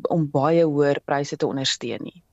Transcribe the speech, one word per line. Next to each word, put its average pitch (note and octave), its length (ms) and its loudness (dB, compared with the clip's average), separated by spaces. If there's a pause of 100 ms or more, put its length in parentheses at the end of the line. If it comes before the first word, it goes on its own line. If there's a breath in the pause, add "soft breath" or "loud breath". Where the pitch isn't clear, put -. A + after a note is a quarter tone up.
om D#3 200 0
baie D#3 360 4
hoër C#3+ 400 2
pryse C#3+ 320 -4
te D3+ 100 0
ondersteun A#2+ 560 -4
nie. - 300 -14